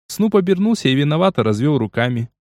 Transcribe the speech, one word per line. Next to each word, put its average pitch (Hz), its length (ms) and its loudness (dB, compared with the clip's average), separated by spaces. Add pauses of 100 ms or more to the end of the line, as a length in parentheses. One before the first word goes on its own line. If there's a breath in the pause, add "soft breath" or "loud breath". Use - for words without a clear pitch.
Снуп 208 280 0
обернулся 190 540 0
и 131 40 2
виновато 151 480 0
развёл 117 360 0
руками. 117 500 -2 (280)